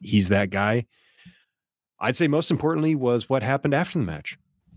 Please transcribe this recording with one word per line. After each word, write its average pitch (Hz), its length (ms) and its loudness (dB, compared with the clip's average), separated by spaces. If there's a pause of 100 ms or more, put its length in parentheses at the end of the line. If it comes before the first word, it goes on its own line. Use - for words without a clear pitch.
he's 104 260 2
that 98 220 2
guy. 107 360 0 (1120)
I'd 123 180 -2
say 165 120 2
most 151 220 0
importantly 156 440 0
was 123 340 0
what 131 140 0
happened 135 320 0
after 175 240 -2
the 123 60 0
match. 78 340 -8 (380)